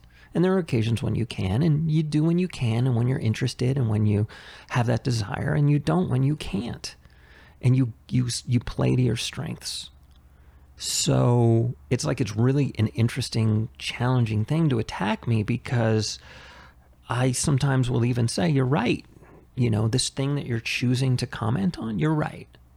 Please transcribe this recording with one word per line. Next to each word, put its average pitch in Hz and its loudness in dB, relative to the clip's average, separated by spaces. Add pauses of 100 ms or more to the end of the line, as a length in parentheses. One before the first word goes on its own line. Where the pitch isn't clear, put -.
(360)
And 170 2
there 185 4
are 190 2
occasions 117 0
when 110 0
you 110 -2
can, 101 -2
and 160 2
you 160 2
do 151 0
when 170 2
you 180 0
can, 120 0
and 123 2
when 117 2
you're 131 0
interested, 123 0
and 120 0
when 107 2
you 104 2 (440)
have 120 0
that 117 0
desire, 113 -2
and 147 2
you 147 4
don't 156 0
when 127 0
you 143 0
can't. - -8 (680)
And 127 4
you, 127 0 (160)
you, 123 0 (160)
you 120 0
play 127 0
to 127 2
your - 0
strengths. - -10 (880)
So 120 2 (160)
it's 127 -2
like, 139 -2
it's 104 -2
really 131 2
an 104 4
interesting, 110 0
challenging 117 0
thing 156 2
to 120 2
attack 196 -4
me, 110 2
because 110 0 (920)
I 127 0
sometimes 131 0
will 120 2
even 123 0
say, 175 0
"You're 135 2
right. 143 0 (500)
You 120 0
know, 110 2
this 120 0
thing 135 -2
that 139 -6
you're 117 -4
choosing 127 0
to 123 -2
comment 147 -2
on, 226 -4
you're 156 2
right." - -4 (280)